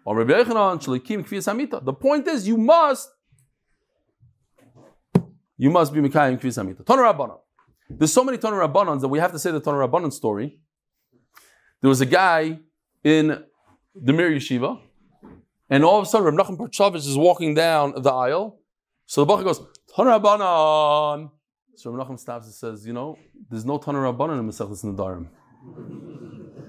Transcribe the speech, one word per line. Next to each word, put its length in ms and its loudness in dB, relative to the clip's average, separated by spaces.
Or 120 -2
Rabbi 160 2
Yochanan, 500 2
Shalikim 440 -6
Kfiyas 260 -6
Hamita. 320 -6
The 80 -4
point 340 0
is, 220 -2
you 80 2
must, 540 4
you 140 4
must 220 4
be 80 0
Mekayim 400 2
Kfiyas 220 -4
Hamita. 220 -10
Tana 180 4
Rabbanan. 360 0
There's 220 0
so 120 4
many 140 -4
Tana 180 -4
Rabbanans 460 0
that 60 -2
we 100 0
have 140 0
to 60 -12
say 120 -2
the 100 -4
Tana 160 -2
Rabbanan 360 0
story. 480 -6
There 80 2
was 120 2
a 60 2
guy 520 2
in 400 2
the 180 0
Mir 180 2
Yeshiva, 500 -4
and 140 4
all 140 6
of 80 -2
a 0 -
sudden, 200 2
Reb 80 2
Nachum 220 0
Parchavich 400 0
is 200 -4
walking 380 2
down 480 2
the 80 4
aisle. 480 -2
So 160 0
the 20 2
Bacha 160 2
goes, 180 -2
"Tana 240 4
Rabbanan." 1120 2
So 140 -14
Reb 160 -10
Nachum 120 -14
stops 260 -14
and 100 -20
says, 320 -14
"You 60 -10
know, 260 -12
there's 160 -10
no 140 -4
Tana 200 -6
Rabbanan 400 -4
in 80 -6
Maseches 380 -10
Nedarim." 440 -8